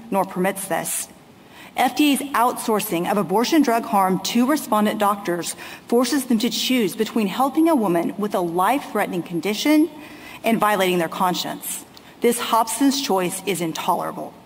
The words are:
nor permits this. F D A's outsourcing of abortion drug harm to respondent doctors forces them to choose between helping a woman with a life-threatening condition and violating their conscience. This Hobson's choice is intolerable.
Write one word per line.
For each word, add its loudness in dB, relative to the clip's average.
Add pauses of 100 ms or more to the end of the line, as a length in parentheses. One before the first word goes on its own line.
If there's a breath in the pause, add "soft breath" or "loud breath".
nor 0
permits -2
this. -4 (680 loud breath)
F 0
D 4
A's 2 (100)
outsourcing 0
of 2
abortion 2
drug 2
harm 2
to 0
respondent 0
doctors -2 (320 loud breath)
forces 2
them 2
to 0
choose 0
between -2
helping 2
a 4
woman 0
with -2
a 0
life-threatening 0
condition 2 (540 loud breath)
and 2
violating 4
their 0
conscience. -4 (360 loud breath)
This 2
Hobson's 2
choice -2
is -2
intolerable. -4 (140)